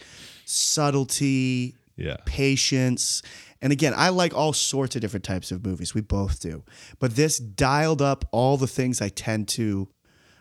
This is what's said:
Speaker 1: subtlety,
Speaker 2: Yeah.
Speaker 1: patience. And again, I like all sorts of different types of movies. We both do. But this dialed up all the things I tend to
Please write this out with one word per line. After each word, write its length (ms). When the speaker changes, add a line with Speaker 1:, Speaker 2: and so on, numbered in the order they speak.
Speaker 1:
subtlety, 1300
Speaker 2:
Yeah. 300
Speaker 1:
patience. 960
And 100
again, 240
I 140
like 260
all 180
sorts 420
of 60
different 220
types 280
of 140
movies. 300
We 60
both 400
do. 220
But 160
this 240
dialed 640
up 300
all 260
the 100
things 340
I 80
tend 400
to 380